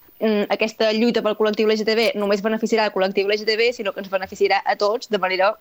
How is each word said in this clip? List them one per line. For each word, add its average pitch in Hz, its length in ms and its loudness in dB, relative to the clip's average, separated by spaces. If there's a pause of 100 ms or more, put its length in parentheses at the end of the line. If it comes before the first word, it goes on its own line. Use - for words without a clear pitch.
(200)
mm, 208 300 0
aquesta 220 420 0
lluita 220 300 2
pel 214 140 -2
col·lectiu 214 300 0
L 214 100 2
G 214 80 -4
T 220 120 0
B 226 180 2
només 202 280 0
beneficiarà 220 440 0
el 208 60 -4
col·lectiu 190 340 0
L 208 100 0
G 214 80 -8
T 220 120 0
B, 233 160 2
sinó 196 200 -6
que 180 80 -10
ens 196 100 -14
beneficiarà 196 540 0
a 202 120 0
tots 208 320 -2
de 208 100 -2
manera 185 420 0